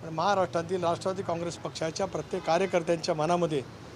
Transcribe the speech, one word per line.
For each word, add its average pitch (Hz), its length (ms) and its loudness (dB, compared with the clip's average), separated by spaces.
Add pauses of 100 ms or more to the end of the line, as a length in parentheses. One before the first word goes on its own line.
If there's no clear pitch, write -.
पण 165 60 -12
महाराष्ट्रातील 175 720 2
राष्ट्रवादी 180 380 0
काँग्रेस 170 360 -4
पक्षाच्या 160 480 -4
प्रत्येक 170 380 -4
कार्यकर्त्यांच्या 170 720 2
मनामध्ये 156 800 0